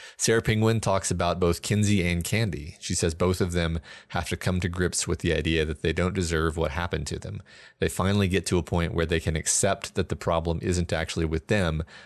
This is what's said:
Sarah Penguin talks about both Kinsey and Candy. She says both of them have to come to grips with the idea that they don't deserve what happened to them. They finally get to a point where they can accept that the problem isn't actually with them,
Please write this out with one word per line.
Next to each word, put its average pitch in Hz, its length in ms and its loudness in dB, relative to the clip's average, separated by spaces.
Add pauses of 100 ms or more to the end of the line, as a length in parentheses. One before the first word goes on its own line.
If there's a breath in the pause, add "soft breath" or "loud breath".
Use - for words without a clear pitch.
(160 loud breath)
Sarah 113 260 2
Penguin 110 380 2
talks 95 320 0
about 87 260 0
both 87 240 2
Kinsey 104 420 2
and 85 200 0
Candy. 87 560 -2
She - 160 -4
says 82 180 2
both 90 260 2
of 90 120 0
them 82 260 0 (300 loud breath)
have 82 220 -4
to 87 60 -6
come 90 220 0
to 87 100 -2
grips 87 380 -2
with 85 140 -2
the 85 120 2
idea 80 340 2
that 78 160 -6
they 82 100 0
don't 87 240 0
deserve 82 400 0
what 78 160 -2
happened 78 340 -4
to - 140 -8
them. - 220 -12 (360 loud breath)
They 82 100 0
finally 98 380 2
get 90 200 0
to 92 120 2
a 85 60 0
point 85 280 0
where 82 140 0
they 82 140 0
can 80 160 -2
accept - 580 0
that 95 140 -2
the - 80 -4
problem 82 440 0
isn't 87 320 0
actually 82 340 -2
with 78 200 -2
them, 82 380 2 (220 loud breath)